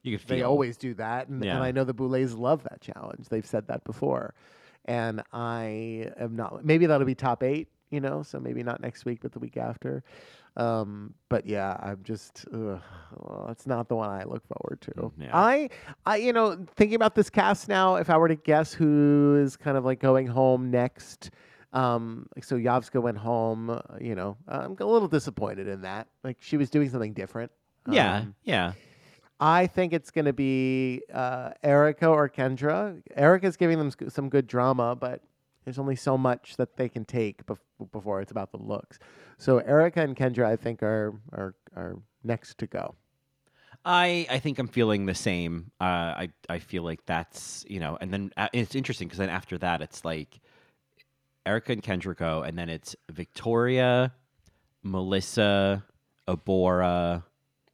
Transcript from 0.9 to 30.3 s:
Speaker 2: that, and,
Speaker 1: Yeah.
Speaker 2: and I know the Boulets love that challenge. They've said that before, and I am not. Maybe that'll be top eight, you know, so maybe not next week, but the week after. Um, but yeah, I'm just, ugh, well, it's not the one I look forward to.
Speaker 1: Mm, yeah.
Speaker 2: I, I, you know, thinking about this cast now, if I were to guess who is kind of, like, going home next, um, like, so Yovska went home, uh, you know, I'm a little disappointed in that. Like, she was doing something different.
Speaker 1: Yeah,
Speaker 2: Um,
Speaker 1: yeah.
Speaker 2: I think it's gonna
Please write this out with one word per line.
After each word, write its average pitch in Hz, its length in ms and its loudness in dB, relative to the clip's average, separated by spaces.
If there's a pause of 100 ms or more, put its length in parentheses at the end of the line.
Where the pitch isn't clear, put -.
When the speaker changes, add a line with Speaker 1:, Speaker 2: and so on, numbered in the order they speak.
Speaker 2:
that, 113 340 -6
and, 127 160 -6
Speaker 1:
Yeah. 92 120 -2
Speaker 2:
and 131 80 -2
I 127 80 -2
know 135 120 0
the 127 100 -4
Boulets 127 400 -2
love 127 300 0
that - 160 -14
challenge. - 480 -14
They've 110 180 -4
said 110 200 -4
that 120 180 -8
before, 123 480 -4 (520)
and 113 380 -4 (100)
I 113 760 -8 (100)
am 113 160 -6
not. - 280 -8
Maybe 165 220 6
that'll 143 200 6
be 131 100 0
top 123 260 0
eight, 147 260 0 (220)
you 147 100 -4
know, 139 220 -4
so 143 160 -12
maybe 123 240 -6
not 120 180 -6
next 120 240 -10
week, 120 180 -4
but 127 100 -10
the 120 80 -14
week 123 160 -10
after. 123 480 -6 (520)
Um, 110 580 -4 (140)
but 113 180 -2
yeah, 98 360 -4
I'm 98 220 -10
just, - 500 -12
ugh, 104 260 -8 (380)
well, 98 320 -14
it's - 160 -16
not 120 220 -4
the 120 80 -2
one 110 120 -2
I 98 160 -6
look 113 220 -10
forward - 360 -10
to. - 100 -12
Speaker 1:
Mm, - 260 -8
yeah. 156 180 -4
Speaker 2:
I, 247 320 4 (380)
I, 208 100 2
you 240 160 2
know, 208 320 2 (120)
thinking 214 180 4
about 226 220 2
this 208 120 4
cast 202 400 2
now, 190 280 4
if 170 120 0
I 165 80 6
were 165 120 6
to 160 80 2
guess 156 360 2
who 147 720 6
is 135 120 -2
kind 139 200 -2
of, 127 80 0
like, 127 160 0
going 131 280 6
home 127 420 4
next, - 600 -2 (440)
um, 120 600 0
like, 123 100 -14
so 131 120 -2
Yovska 123 460 2
went 117 160 -2
home, 113 500 -2
uh, 117 120 -4 (200)
you 117 140 -6
know, 101 240 -6 (100)
I'm 135 320 -8
a 208 60 -4
little 214 220 4
disappointed 104 600 -2
in 98 140 -8
that. 98 260 -10 (160)
Like, 127 160 -8
she - 160 -4
was 143 140 0
doing 147 180 2
something 113 240 -4
different. 107 400 -10 (380)
Speaker 1:
Yeah, 110 300 4
Speaker 2:
Um, 104 140 -8 (100)
Speaker 1:
yeah. 95 280 0 (640)
Speaker 2:
I 170 280 4
think 175 260 0
it's 165 180 -2
gonna 147 220 0